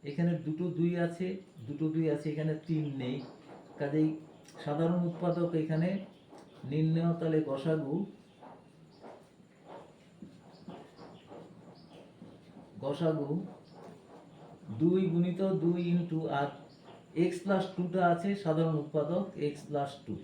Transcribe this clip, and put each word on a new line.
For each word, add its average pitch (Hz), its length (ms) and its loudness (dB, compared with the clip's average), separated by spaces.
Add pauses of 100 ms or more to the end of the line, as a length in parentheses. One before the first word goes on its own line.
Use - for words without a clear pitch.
(100)
এখানে 170 220 2 (140)
দুটো 156 180 -2 (140)
দুই 175 140 4 (140)
আছে, 185 200 -4 (420)
দুটো 143 260 -2
দুই 160 200 2
আছে, 151 180 -4
এখানে 156 200 0 (140)
তিন 156 180 0 (180)
নেই, 123 140 -2 (640)
কাজেই 151 300 2 (560)
সাধারণ 165 360 2 (100)
উৎপাদক 175 400 0 (120)
এখানে 160 260 2 (840)
নির্ণয়, 160 500 4
তাহলে 160 180 4 (100)
গসাগু, 147 480 0 (4000)
গসাগু 147 480 0 (1500)
দুই 180 200 6 (120)
গুণিত 175 280 2 (240)
দুই 175 160 4 (120)
into 165 260 2 (200)
আর 143 100 2 (840)
x - 20 -4 (120)
plus 196 200 4 (120)
টু 180 160 0
টা 185 80 2 (120)
আছে 196 180 2 (140)
সাধারণ 160 380 4
উৎপাদক 156 420 0 (280)
x - 20 -8 (140)
plus 143 220 -2 (140)
টু 107 200 -6